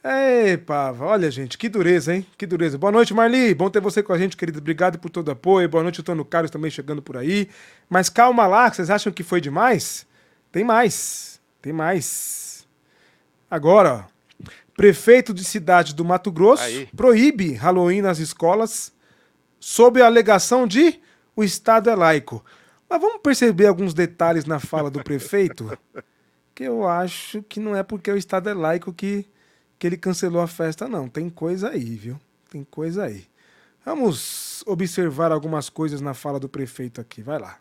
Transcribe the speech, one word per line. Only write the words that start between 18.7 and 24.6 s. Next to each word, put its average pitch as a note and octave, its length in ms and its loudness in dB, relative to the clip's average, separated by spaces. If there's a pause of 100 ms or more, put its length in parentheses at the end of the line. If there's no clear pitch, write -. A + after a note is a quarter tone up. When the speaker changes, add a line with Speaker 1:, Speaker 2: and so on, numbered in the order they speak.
Speaker 1:
sob A#3+ 420 6
a A#3+ 60 10
alegação A#3 600 4
de C#4 320 2 (360)
o G#3+ 80 0
Estado A3 480 2
é A3 40 0
laico. D#3+ 480 0 (460)
Mas E4+ 100 -2
vamos G#4 220 -2
perceber A3+ 460 4
alguns F#3 260 0
detalhes E3+ 520 -2
na D3+ 140 -6
fala D3+ 320 -6